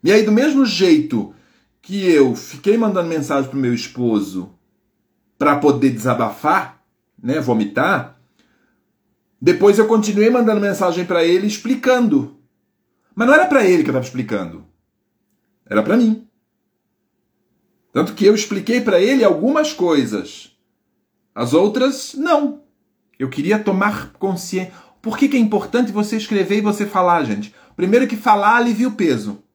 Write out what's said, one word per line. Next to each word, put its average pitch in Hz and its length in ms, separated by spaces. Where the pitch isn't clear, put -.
E 165 80
aí, 214 120
do 214 80
mesmo 269 340
jeito 165 680
que 196 200
eu 143 320
fiquei 196 420
mandando 185 320
mensagem 143 380
pro 135 120
meu 123 140
esposo 101 840
pra 143 200
poder 135 340
desabafar, 120 920
né, 147 180
vomitar, 123 800
depois 196 380
eu 214 100
continuei 214 440
mandando 220 280
mensagem 180 460
pra 170 180
ele 180 220
explicando. 226 920
Mas 226 140
não 285 80
era 311 100
pra 277 180
ele 175 200
que 131 80
eu - 20
tava 127 120
explicando. 98 600
Era 107 200
pra 165 120
mim. 226 300
Tanto - 220
que - 100
eu 208 120
expliquei 214 460
pra 190 200
ele 247 220
algumas 240 500
coisas. 123 800
As 120 200
outras, 240 600
não. 294 480
Eu 131 120
queria 170 280
tomar 208 560
consciência. 185 580
Por 220 160
que 277 100
que 285 100
é - 20
importante 214 520
você 208 240
escrever 202 420
e 220 40
você 208 240
falar, 175 380
gente? - 320
Primeiro 208 320
que - 80
falar 214 420
alivia 233 300
o - 40
peso. 131 520